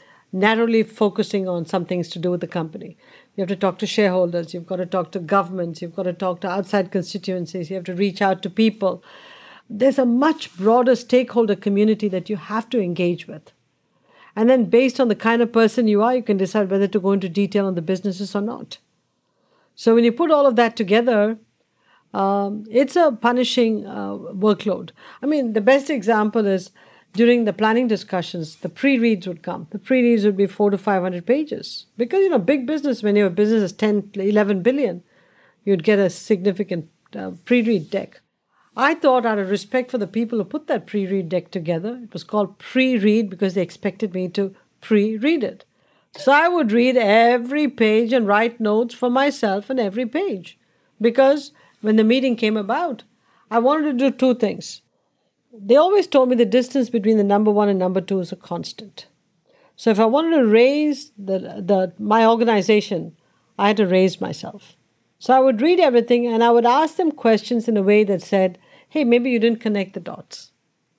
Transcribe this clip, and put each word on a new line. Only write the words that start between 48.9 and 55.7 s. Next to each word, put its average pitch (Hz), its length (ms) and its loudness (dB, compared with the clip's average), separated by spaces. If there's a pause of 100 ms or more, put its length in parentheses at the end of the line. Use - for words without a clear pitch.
for 247 140 -2
myself 247 640 -2
on 262 80 -6
every 214 260 -2
page. 233 540 -6 (420)
Because 269 520 2 (280)
when 214 160 2
the 220 80 6
meeting 247 320 2
came 220 220 0
about, 247 460 -4 (460)
I 226 100 2
wanted 294 380 2
to 269 120 2
do - 40 -4
two 262 200 2
things. - 480 -6 (760)
They 202 180 2